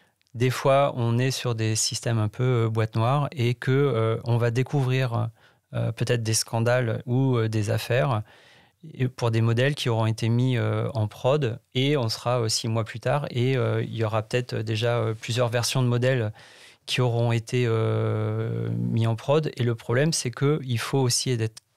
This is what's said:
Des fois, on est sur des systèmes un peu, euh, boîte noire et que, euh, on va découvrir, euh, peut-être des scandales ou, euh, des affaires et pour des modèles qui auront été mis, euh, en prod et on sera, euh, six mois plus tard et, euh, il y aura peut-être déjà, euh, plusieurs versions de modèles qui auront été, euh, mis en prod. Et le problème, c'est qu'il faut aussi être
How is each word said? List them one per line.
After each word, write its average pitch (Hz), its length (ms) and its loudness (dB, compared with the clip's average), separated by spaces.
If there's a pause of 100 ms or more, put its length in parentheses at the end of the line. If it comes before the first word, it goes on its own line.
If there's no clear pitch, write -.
(360)
Des 123 160 2
fois, 139 440 4
on 117 220 2
est 131 140 2
sur 123 240 -2
des 110 200 0
systèmes 117 440 -2
un 107 80 2
peu, - 160 -4
euh, 120 260 2
boîte 110 260 -2
noire 131 360 2
et 120 240 0
que, - 160 -2
euh, 117 540 2
on 117 120 2
va 117 140 2
découvrir, 127 800 0 (440)
euh, 117 180 -2
peut-être 120 300 0
des 110 140 0
scandales 113 720 0
ou, 131 280 2
euh, 113 140 2
des 107 220 0
affaires 117 500 0 (720)
et 127 140 0
pour 120 240 -2
des 113 100 2
modèles 117 320 2
qui - 160 -4
auront 110 160 0
été 110 240 0
mis, 123 280 2
euh, 110 360 -2
en 107 140 0
prod 123 520 0 (140)
et 139 240 2
on 117 100 0
sera, 120 340 -2
euh, 113 80 0
six - 180 -4
mois 113 160 0
plus 110 160 -10
tard 139 320 -2
et, 131 260 0
euh, 113 260 0
il 113 120 -8
y 113 80 -2
aura 110 180 0
peut-être 123 340 -4
déjà, 113 420 -2
euh, 110 160 -2
plusieurs 120 360 -2
versions 120 320 0
de 123 60 2
modèles 120 440 2 (540)
qui - 160 -2
auront 117 300 2
été, 117 340 0
euh, 110 1080 -2
mis 117 360 0
en 113 80 0
prod. 147 420 0
Et 123 60 0
le 117 120 0
problème, 143 380 0
c'est - 180 -4
qu'il 139 480 0
faut 139 200 -2
aussi 127 320 0
être 113 300 -4 (160)